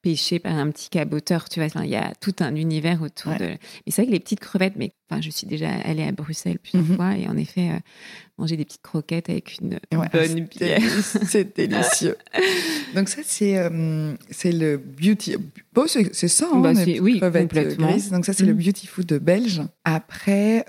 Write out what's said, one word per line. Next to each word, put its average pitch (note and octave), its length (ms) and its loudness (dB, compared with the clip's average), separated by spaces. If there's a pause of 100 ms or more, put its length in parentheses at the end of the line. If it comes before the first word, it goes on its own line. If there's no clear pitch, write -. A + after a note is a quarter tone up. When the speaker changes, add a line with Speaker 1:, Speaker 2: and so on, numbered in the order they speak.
Speaker 1:
pêchée E3+ 380 -2
par E3+ 160 -4
un D3 140 -2
petit - 200 -10
caboteur, D#3 580 -2
tu - 120 -6
vois. D#3 60 0
Enfin, D#3 180 -4
il D3 60 -4
y B2+ 60 -2
a - 240 -4
tout G3 200 -4
un D3+ 160 -2
univers D#3+ 460 0
autour - 300 -8
Speaker 2:
Ouais. - 60 -2
Speaker 1:
de. F#2 80 -4
Mais D#2+ 120 -8 (340)
c'est G3 100 2
vrai B3 40 2
que B3+ 60 0
les F#3 60 4
petites - 220 -6
crevettes, F#3+ 360 -2
mais B2 140 -4 (180)
enfin, D#3+ 120 -4
je D#3 100 -6
suis - 160 -8
déjà D#3 240 -4
allée D#3 320 -4
à D3 80 -2
Bruxelles E3 480 -6
plusieurs - 240 0
Speaker 2:
Mhm. E3+ 140 2
Speaker 1:
fois F#3 200 0
et - 120 -4
en - 80 -4
effet, E3 340 -2
euh, D#3 80 -2 (600)
manger D#3+ 180 -4
des D3+ 80 -4
petites - 180 -18
croquettes E3 480 -4
avec - 300 -6
une F3+ 180 -6 (180)
Speaker 2:
Ouais, D#3+ 160 0
Speaker 1:
bonne E3 380 0
Speaker 2:
c'est - 80 -14
Speaker 1:
bière. - 220 2
Speaker 2:
délici-, G#3+ 380 0 (100)
c'est G3+ 280 0
délicieux. - 600 0 (160)
Speaker 1:
<laughs> E4 640 0
Speaker 2:
Donc F#3+ 120 2
ça, - 160 -8
c'est, G3+ 320 0
euh, D#3+ 580 0 (160)
c'est - 220 0
le D#3 260 2
beauty. C#3+ 580 0 (380)
Bon, C4 120 6
c'est, A#3 260 2
c'est - 160 -2
ça, D#4+ 240 2
hein, C4+ 60 6
Speaker 1:
Bah, B3+ 140 6
Speaker 2:
les A#3+ 40 8
Speaker 1:
c'est, F#3 100 6
Speaker 2:
petites E3+ 160 2
Speaker 1:
oui, G#3+ 160 6
Speaker 2:
crevettes, F3 260 4
euh, - 20 2 (160)
Speaker 1:
complètement. D#3 280 0
Speaker 2:
grises. G3+ 200 2
Donc F3+ 140 0
ça, G3 80 0
c'est F#3+ 140 4
le G#3+ 80 6
Speaker 1:
Mm. F#3+ 100 2
Speaker 2:
beauty F#3+ 240 0
food F3 240 -4 (100)
belge. F3+ 400 2 (220)
Après, G3+ 840 0